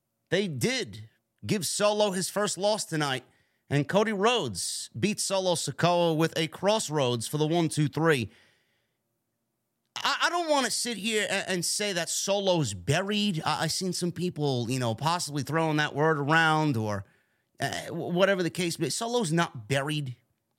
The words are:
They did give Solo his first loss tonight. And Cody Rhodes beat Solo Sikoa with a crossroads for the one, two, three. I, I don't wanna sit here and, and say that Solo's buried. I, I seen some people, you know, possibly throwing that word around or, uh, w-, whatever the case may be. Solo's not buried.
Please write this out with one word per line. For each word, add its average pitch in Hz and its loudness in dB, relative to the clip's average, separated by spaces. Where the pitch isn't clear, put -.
They 196 2
did 135 -2
give 165 0
Solo 208 2
his 185 -2
first 202 -2
loss 202 0
tonight. 143 -2
And 143 2
Cody 214 2
Rhodes 190 -2
beat 202 0
Solo 185 0
Sikoa 170 2
with 160 2
a 160 2
crossroads 151 0
for 151 -4
the 151 2
one, 165 2
two, 147 0
three. 147 2
I, 262 0
I 311 2
don't 339 0
wanna 262 2
sit 240 -4
here 208 -2
and, 190 -2
and 180 -2
say 208 -2
that 170 -2
Solo's 180 0
buried. 180 0
I, 147 0
I 160 0
seen 185 -2
some 170 -4
people, 147 -2
you 131 -2
know, 117 0
possibly 151 -2
throwing 156 0
that 151 0
word 151 2
around 156 4
or, 104 -2
uh, 107 -4
w-, 139 -6
whatever 190 4
the 165 0
case 170 -2
may 156 -2
be. 127 -2
Solo's 233 0
not 147 0
buried. 139 -2